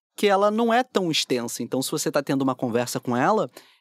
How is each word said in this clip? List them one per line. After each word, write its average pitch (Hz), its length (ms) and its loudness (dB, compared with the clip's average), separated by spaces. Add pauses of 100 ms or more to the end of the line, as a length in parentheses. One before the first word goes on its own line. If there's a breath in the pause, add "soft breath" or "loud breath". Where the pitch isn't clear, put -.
(160)
que 208 100 0
ela 202 240 4
não 226 240 2
é 247 80 4
tão 185 300 -2
extensa. 120 500 -2
Então, 127 180 -4
se - 120 -4
você 156 180 -2
tá 147 100 0
tendo 139 220 -2
uma 131 140 0
conversa 120 420 -2
com 120 180 -4
ela, 170 320 2 (320 loud breath)